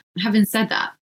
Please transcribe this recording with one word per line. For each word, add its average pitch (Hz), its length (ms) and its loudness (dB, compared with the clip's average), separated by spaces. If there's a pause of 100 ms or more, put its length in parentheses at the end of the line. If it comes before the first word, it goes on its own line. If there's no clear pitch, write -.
(180)
Having 214 280 2
said 220 240 -2
that, - 220 -4 (140)